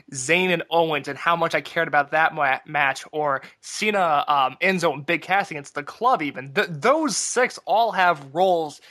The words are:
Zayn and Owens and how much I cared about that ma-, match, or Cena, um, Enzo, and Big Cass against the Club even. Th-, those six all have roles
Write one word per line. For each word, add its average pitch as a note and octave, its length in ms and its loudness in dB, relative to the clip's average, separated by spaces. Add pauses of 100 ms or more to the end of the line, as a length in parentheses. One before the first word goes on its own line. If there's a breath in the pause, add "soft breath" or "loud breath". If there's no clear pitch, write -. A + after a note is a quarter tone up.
(120)
Zayn D#3 360 2
and E3 200 0
Owens D#3+ 380 2
and C#3 100 -6
how E3+ 200 0
much E3 180 0
I D#3 60 0
cared E3 260 -2
about C#3+ 240 2
that D#3 240 2
ma-, C3+ 320 0
match, D3 460 -2
or D3 300 -2 (180 loud breath)
Cena, F#3 640 0
um, C3+ 340 2
Enzo, F3 320 2
and C#3 140 -10
Big E3+ 160 0
Cass F3+ 300 0
against C#3+ 240 -12
the C#3+ 80 -6
Club A3+ 380 0
even. C3+ 300 -8
Th-, G3 160 0
those A#3 480 0
six - 500 -2
all G#3 260 2
have E3 420 0
roles E3+ 460 0 (100)